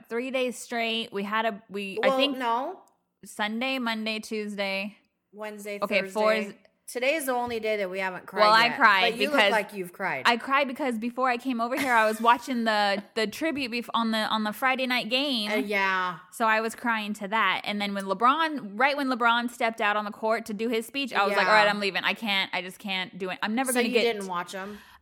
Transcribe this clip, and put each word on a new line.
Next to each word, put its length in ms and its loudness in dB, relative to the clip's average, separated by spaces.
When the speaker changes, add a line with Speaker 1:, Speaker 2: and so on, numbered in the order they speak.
Speaker 1:
three 220 -6
days 280 -2
straight? 540 -4
We 100 -4
had 240 -2
a, 240 -4
we, 320 -8
I 60 4
Speaker 2:
Well, 80 4
Speaker 1:
think 200 0
Speaker 2:
no. 440 -2
Speaker 1:
Sunday, 540 -4
Monday, 400 -4
Tuesday. 800 -6
Speaker 2:
Wednesday, 480 -10
Speaker 1:
Okay, 200 0
Speaker 2:
Thursday. 120 -4
Speaker 1:
four 220 4
is 200 -4
Speaker 2:
Today 260 0
is 100 -2
the 80 -2
only 260 -2
day 200 -2
that 100 -2
we 120 -6
haven't 260 -6
cried 160 -2
Speaker 1:
Well, 100 8
I 140 8
Speaker 2:
yet, 100 -2
Speaker 1:
cried 360 6
Speaker 2:
but 80 -6
you 100 2
Speaker 1:
because 140 6
Speaker 2:
look 80 4
like 200 0
you've 220 -8
cried. 320 -4
Speaker 1:
I 100 4
cried 320 0
because 300 -4
before 320 -2
I 80 0
came 200 -4
over 160 -2
here, 200 0
I 120 6
was 140 0
watching 440 2
the, 440 2
Speaker 2:
<laughs> 60 -20
Speaker 1:
the 120 0
tribute 460 -4
bef-, 220 -6
on 160 0
the, 80 0
on 260 0
the 80 -2
Friday 340 0
night 220 -2
game. 420 0
Speaker 2:
Uh, 40 0
yeah. 640 0
Speaker 1:
So 120 -2
I 160 4
was 140 -4
crying 400 -4
to 140 -8
that. 360 2
And 160 -4
then 140 -4
when 100 -4
LeBron, 760 0
right 160 4
when 120 -2
LeBron 440 2
stepped 300 -2
out 160 2
on 80 0
the 60 -6
court 360 -2
to 80 -8
do 140 -2
his 160 -2
speech, 300 -6
I 100 4
was 100 2
like, 120 4
Speaker 2:
Yeah. 60 4
Speaker 1:
"All 60 10
right, 120 8
I'm 100 0
leaving. 240 -2
I 80 2
can't, 400 -2
I 80 -2
just 180 -10
can't 380 -6
do 140 -6
it. 120 -8
I'm 120 -2
never 180 0
Speaker 2:
So 60 0
Speaker 1:
gonna 100 4
Speaker 2:
you 60 2
Speaker 1:
get" 180 4
Speaker 2:
didn't 160 -6
watch 260 -6
'em? 220 -10